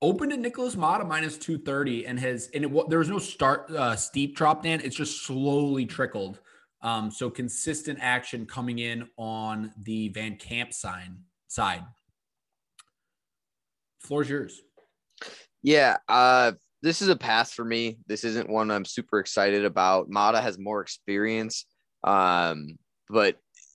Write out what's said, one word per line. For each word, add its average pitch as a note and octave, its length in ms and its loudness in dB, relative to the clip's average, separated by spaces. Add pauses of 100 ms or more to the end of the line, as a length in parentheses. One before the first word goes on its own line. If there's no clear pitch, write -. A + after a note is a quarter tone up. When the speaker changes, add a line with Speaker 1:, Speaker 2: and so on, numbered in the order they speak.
Speaker 1:
Opened G3 320 2
at C#4 60 -4
Nicholas A#3+ 380 -4
Mata F#3 280 2
minus D#3 320 -2
two D#3+ 220 -6
thirty C#3 480 -2
and B2 140 -6
has, B2+ 340 -4
and D3 80 -2
it C#3+ 80 -2
wa-, D#3 160 2
there D#3+ 120 2
was D#3+ 100 2
no G3 100 -2
start, - 520 0
uh, B2+ 260 0
steep C#3 400 -2
drop, D#3 260 4
Dan. D#3+ 220 0
It's C3 100 -6
just - 300 -6
slowly C#3 600 0
trickled. G#2 540 -4 (440)
Um, A2+ 280 -2
so B2 180 -6
consistent C#3 720 -6
action B2 460 -2
coming A#2+ 320 -6
in A#2 300 -6 (100)
on A2 540 -6 (100)
the G#2+ 280 -4
Van G#2+ 260 -8
Camp A#2+ 360 -8
sign, F2+ 520 -12 (240)
side. F#2 360 -2 (2250)
Floor's C#3+ 300 -2
yours. C#3 320 -6 (1000)
Speaker 2:
Yeah, C#3 340 6 (120)
uh, B2+ 440 8 (300)
this D#3+ 200 0
is G3 60 2
a F3 80 6
pass A#2+ 360 0
for A#2+ 120 -8
me. A#2 420 -2
This G#2+ 160 -4
isn't A2+ 260 -2
one G#2+ 220 0
I'm G2+ 140 -2
super - 340 -4
excited G2+ 460 2
about. F#2 440 2
Mata G#2 320 4
has G#2+ 180 -4
more G2+ 240 -4
experience, A2 840 -4 (380)
um, F2 720 2 (320)
but G#2 300 2 (360)